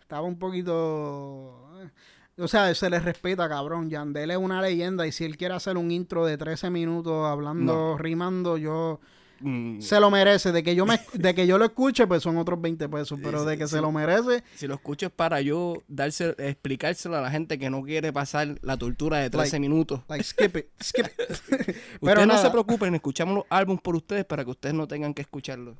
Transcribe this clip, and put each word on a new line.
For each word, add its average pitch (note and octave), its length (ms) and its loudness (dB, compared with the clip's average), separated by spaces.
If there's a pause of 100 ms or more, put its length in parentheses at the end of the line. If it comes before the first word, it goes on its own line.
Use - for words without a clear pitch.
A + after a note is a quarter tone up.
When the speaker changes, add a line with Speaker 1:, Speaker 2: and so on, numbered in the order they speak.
Speaker 1:
Estaba D3+ 220 -8
un F3 160 -6
poquito, D3 1300 -4 (120)
eh, F3 80 -18 (520)
o E3+ 60 -2
sea, G3 260 4
se F#3 160 -2
le F3 100 0
respeta, F3 500 -2
cabrón. D#3 400 -4
Yandel D3 420 -6
es F3+ 60 -2
una F#3 240 -2
leyenda F3+ 440 -2
y D#3 60 -4
si E3+ 140 -6
él D#3 120 -8
quiere F3+ 160 -4
hacer F#3 240 -4
un E3+ 140 -2
intro F3 340 -2
de D#3 120 0
trece D#3+ 340 -4
minutos E3 560 -2
hablando, D3+ 460 0 (180)
Speaker 2:
No. D3+ 60 -2
Speaker 1:
rimando, F3 600 -2
yo D#3 420 -4 (460)
Speaker 2:
Mm. A#2 360 -4
Speaker 1:
se G#3 180 4
lo G3+ 100 8
merece. G3 440 6
De E3+ 100 2
que E3+ 100 2
yo F3+ 120 4
me, A3+ 120 4
Speaker 2:
<laughs> - 160 -14
Speaker 1:
de F3+ 220 2
que F#3 120 4
yo F#3 100 6
lo A3 80 6
escuche, B3 420 4
pues F3 160 2
son E3 140 0
otros E3+ 240 -2
veinte E3 260 -2
pesos. D3 300 -6
Speaker 2:
Sí, C#3+ 80 -10
Speaker 1:
Pero D3+ 160 -2
Speaker 2:
sí, D3+ 80 -2
Speaker 1:
de D#3 80 -2
que D#3 100 -2
Speaker 2:
sí. D3 80 -2
Speaker 1:
se D3+ 60 2
lo D#3 100 0
merece. G#3 500 2 (140)
Speaker 2:
Si D3 120 -8
lo C#3 80 -4
escucho C#3+ 320 -6
es F3 40 -8
para D#3+ 300 0
yo E3 320 0 (160)
darse, D3+ 480 -2
explicárselo D3 800 -4
a C#3+ 40 0
la B2+ 80 -4
gente D#3 300 -4
que C3+ 100 -4
no C3+ 120 -4
quiere D3+ 320 -4
pasar D3 480 -4
la C3+ 160 -4
tortura B2 400 -2
de C3+ 120 0
trece D3+ 280 0
Speaker 1:
Like, - 20 0
Speaker 2:
minutos. D3 480 2
Speaker 1:
like, F3 160 -6
skip G3 320 2
it, D#3+ 120 -6 (140)
skip - 260 -2
it. - 120 -14
<laughs> A#4+ 100 -6
Speaker 2:
Ustedes - 460 -2 (240)
Speaker 1:
Pero G3+ 260 6
Speaker 2:
no A3 100 8
se G3+ 80 8
Speaker 1:
nada. B3 100 6
Speaker 2:
preocupen, G#3 420 2
escuchamos E3 400 -2
los G3+ 140 0
álbumes F#3+ 320 2
por F3 160 0
ustedes G3 260 -2
para C#3 220 -4
que B2 60 -6
ustedes C#3 240 -4
no D#3 120 -2
tengan D3 260 -4
que C#3+ 100 -8
escucharlo. B2 560 -12